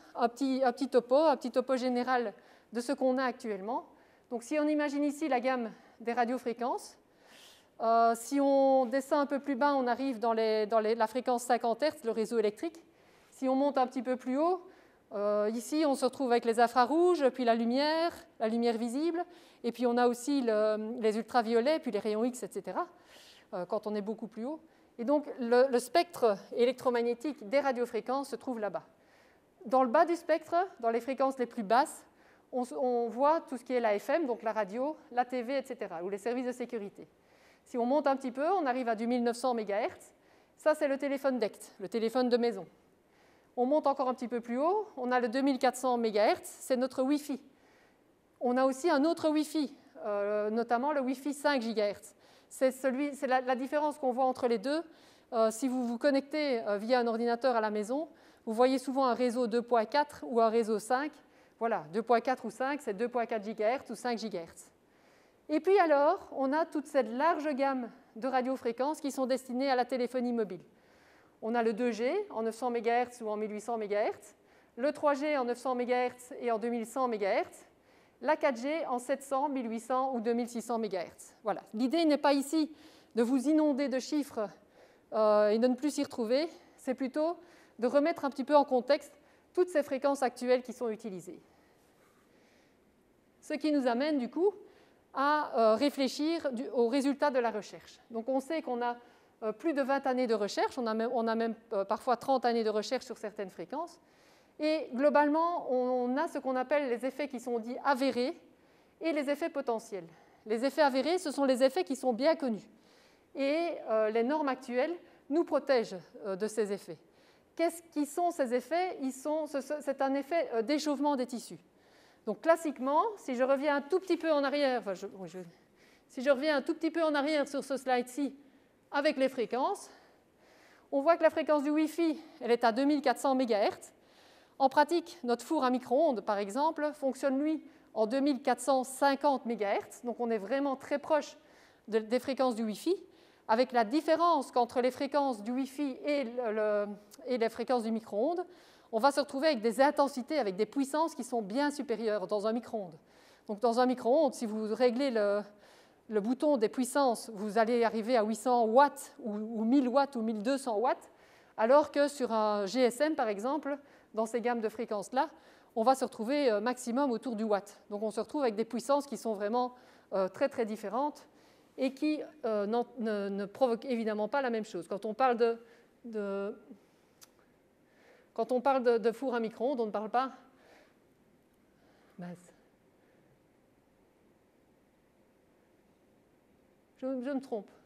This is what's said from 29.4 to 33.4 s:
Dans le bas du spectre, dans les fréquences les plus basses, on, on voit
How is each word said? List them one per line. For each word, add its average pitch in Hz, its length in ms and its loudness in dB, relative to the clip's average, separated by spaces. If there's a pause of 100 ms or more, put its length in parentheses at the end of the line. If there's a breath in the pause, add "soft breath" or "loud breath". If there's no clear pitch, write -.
Dans 254 180 4
le 254 60 2
bas 330 160 6
du 330 100 0
spectre, 330 400 -2 (240)
dans 233 120 0
les 233 100 -2
fréquences 269 380 -2
les 247 60 0
plus 233 180 -8
basses, 233 420 2 (480 soft breath)
on, 254 100 -2 (140)
on 247 320 0
voit 285 320 2